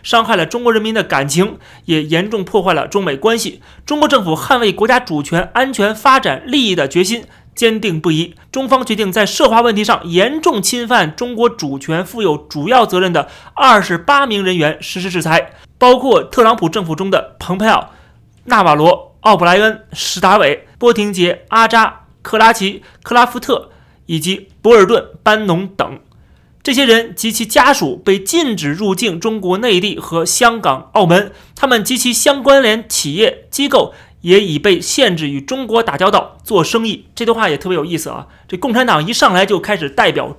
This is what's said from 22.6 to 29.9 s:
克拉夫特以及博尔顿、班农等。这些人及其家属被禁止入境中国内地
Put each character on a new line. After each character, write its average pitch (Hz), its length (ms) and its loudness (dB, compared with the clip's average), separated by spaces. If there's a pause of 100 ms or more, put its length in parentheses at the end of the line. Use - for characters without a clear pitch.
克 - 100 -4
拉 240 100 6
夫 247 140 -4
特 - 320 -4 (360)
以 165 120 -4
及 185 300 -6 (120)
博 233 140 6
尔 202 100 8
顿、 226 200 2 (180)
班 214 240 0
农 185 220 -2
等。 - 320 -8 (600)
这 269 120 -2
些 269 100 2
人 226 300 2
及 226 160 -6
其 220 160 -6
家 277 260 4
属 165 240 -4
被 196 220 0
禁 254 380 -2
止 160 160 -4
入 196 220 -2
境 175 260 -4
中 220 200 -4
国 185 180 -2
内 220 200 0
地 196 200 -4